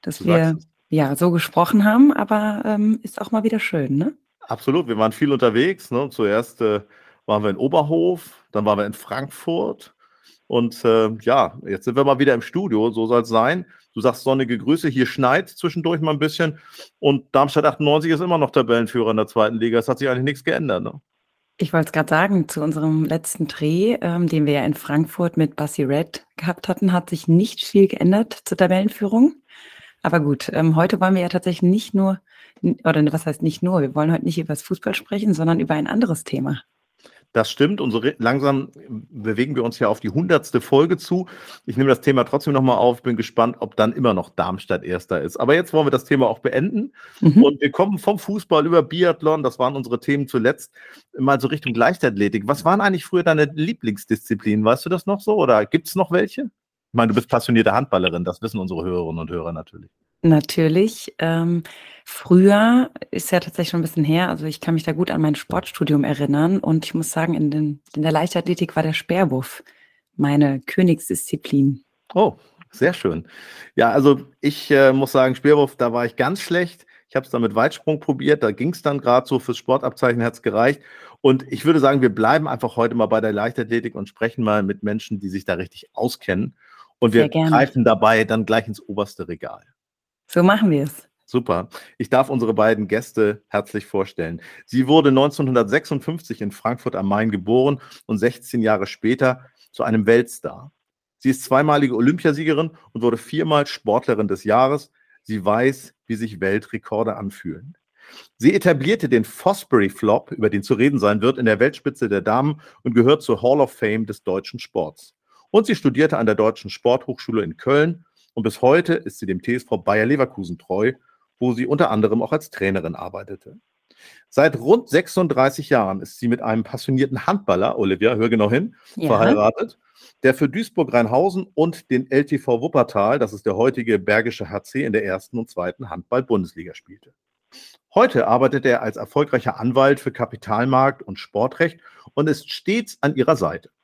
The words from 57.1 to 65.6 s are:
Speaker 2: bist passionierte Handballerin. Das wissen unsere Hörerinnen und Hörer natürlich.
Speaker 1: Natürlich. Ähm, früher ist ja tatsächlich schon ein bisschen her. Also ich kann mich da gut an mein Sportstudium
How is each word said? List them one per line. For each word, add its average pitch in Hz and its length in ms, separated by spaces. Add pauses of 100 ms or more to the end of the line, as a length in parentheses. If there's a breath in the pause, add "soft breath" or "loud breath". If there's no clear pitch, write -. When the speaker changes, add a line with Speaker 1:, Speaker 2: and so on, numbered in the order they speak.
Speaker 2:
bist 113 160
passionierte 113 440
Handballerin. 92 500
Das 87 180
wissen 110 180
unsere 90 240
Hörerinnen 87 360
und 80 100
Hörer 85 220
natürlich. 82 400 (300)
Speaker 1:
Natürlich. 165 960
Ähm, 165 440 (400 loud breath)
früher 208 840 (200)
ist - 220
ja 180 80
tatsächlich 175 300
schon 170 100
ein 165 40
bisschen 160 200
her. 160 240
Also 156 200
ich 156 120
kann - 140
mich 160 100
da 165 80
gut 160 200
an 160 100
mein 151 140
Sportstudium 147 680